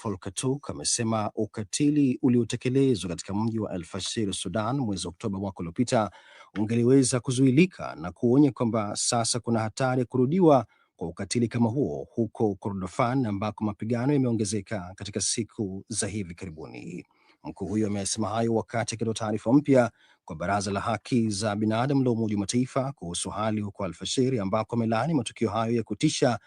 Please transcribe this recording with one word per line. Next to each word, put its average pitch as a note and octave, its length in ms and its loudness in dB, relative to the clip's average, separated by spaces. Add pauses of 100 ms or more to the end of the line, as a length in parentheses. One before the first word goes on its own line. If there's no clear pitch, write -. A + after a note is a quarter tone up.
Volker G2 320 -8
Turk, C3+ 360 -4
amesema G#2+ 640 -2
ukatili C3+ 880 0
uliotekelezwa B2 880 2
katika F2 240 -8
mji A2 240 -2
wa G#2+ 160 -4
El F2 100 -6
Fasher, G2 480 -4
Sudan, A2 460 -2
mwezi G2+ 300 -4
Oktoba G2 300 -6
mwaka G2 220 -6
uliopita G#2 500 0 (480)
ungeliweza A#2+ 640 4
kuzuilika, C3 760 2
na E2 180 -8
kuonya C3 400 4
kwamba G#2+ 440 -2
sasa A#2 440 0
kuna A2+ 200 0
hatari B2+ 400 -2
ya B2 60 -2
kurudiwa C#3 600 6 (300)
kwa E2 120 -6
ukatili G2+ 400 -2
kama A#2 200 2
huo F2 420 -2
huko A2 440 0
Kordofan, A2+ 720 -2
ambako G#2 380 -4
mapigano A#2 480 -2
yameongezeka G#2+ 840 -2
katika G2+ 240 -6
siku G2 680 -4
za - 180 -4
hivi F#2 280 -6
karibuni. D#2 720 -12 (380)
Mkuu D#2+ 220 -10
huyo G#2+ 200 0
amesema G2+ 420 -2
hayo A#2 260 0
wakati A2 400 -2
akitoa A2+ 200 -4
taarifa A2 380 -2
mpya C3+ 380 6 (340)
kwa F2 120 -10
Baraza G2 340 0
la G2 100 -2
Haki A2 500 0
za G#2 260 -2
Binadamu A#2 480 2
la B2 60 4
Umoja A2 240 0
wa G2+ 60 0
Mataifa B2+ 520 -2
kuhusu F2 380 -8
hali G#2+ 300 -2
huko G2+ 240 -6
Al-Fashir, A#2+ 560 -2
ambako A2 360 -2
amelaani A#2 380 0
matukio A#2 360 0
hayo A2+ 260 0
ya A2+ 60 0
kutisha B2 640 0